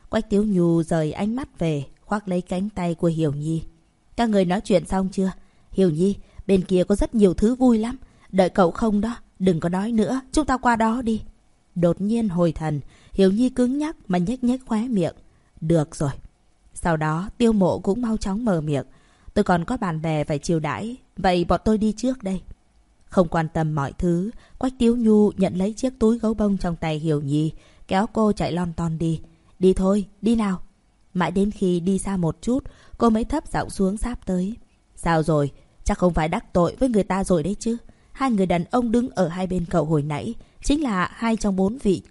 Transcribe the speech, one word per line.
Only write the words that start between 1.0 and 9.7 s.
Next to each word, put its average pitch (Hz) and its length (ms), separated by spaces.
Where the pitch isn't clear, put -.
ánh 214 240
mắt 285 220
về, 151 260
khoác 208 240
lấy 180 120
cánh 190 300
tay 175 240
của 170 120
Hiểu 160 260
Nhi. 156 300
"Các 233 120
người 202 160
nói 180 160
chuyện 180 260
xong 190 260
chưa? 190 180
Hiểu 190 200
Nhi, 180 260
bên 196 160
kia 180 220
có 202 100
rất 302 200
nhiều 202 200
thứ 220 200
vui 247 240
lắm. 233 180
Đợi 185 180
cậu 175 200
không 208 300
đó, 226 160
đừng 185 220
có 170 80
nói 190 240